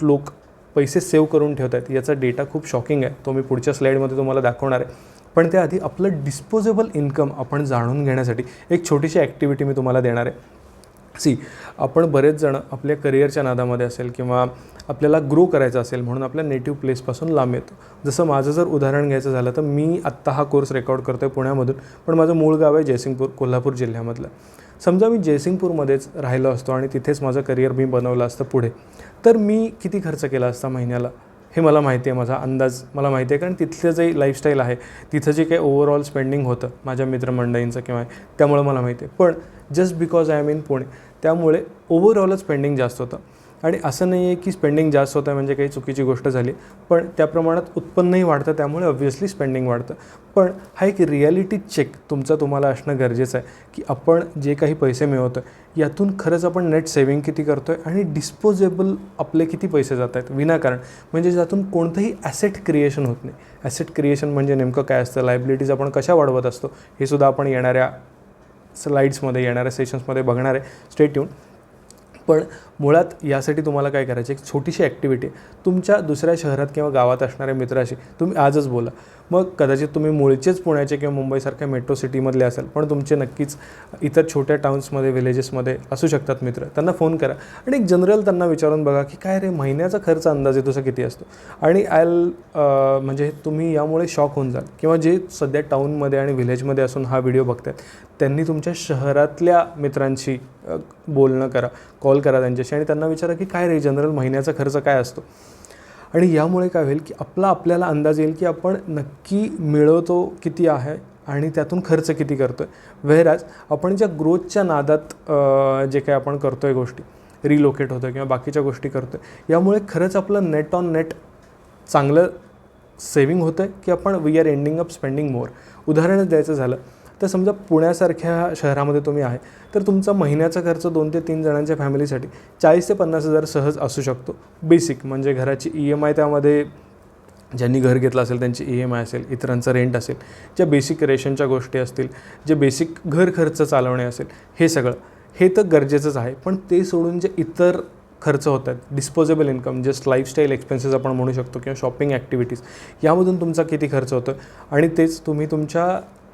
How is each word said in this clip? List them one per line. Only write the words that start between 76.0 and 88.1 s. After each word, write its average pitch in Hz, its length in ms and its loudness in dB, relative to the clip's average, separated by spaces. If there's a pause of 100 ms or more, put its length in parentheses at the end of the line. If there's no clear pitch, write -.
शहरात 143 360 -2
किंवा 147 160 -2
गावात 127 320 2
असणाऱ्या 135 320 -4
मित्राशी 127 400 -2
तुम्ही - 420 -4
आजच 143 320 2
बोला. 123 220 -2 (400)
मग 180 120 4
कदाचित 147 520 0
तुम्ही 156 160 0
मूळचेच 143 520 2
पुण्याचे 147 340 0
किंवा 143 180 -4
मुंबईसारख्या 135 540 -4
मेट्रो 131 260 -2
सिटीमधले 131 500 0
असाल, 123 200 -2
पण 151 260 -4
तुमचे 143 260 0
नक्कीच 143 400 -6 (460)
इतर 156 200 2 (120)
छोट्या 147 220 0
टाउन्समध्ये, 139 540 -2
व्हिलेजेसमध्ये 127 640 -2 (160)
असू 131 140 0
शकतात 135 360 0
मित्र, 123 220 -6
त्यांना 165 280 -2
फोन 160 240 0
करा 135 180 -2 (320)
आणि 269 100 0
एक 226 80 2
जनरल 185 400 4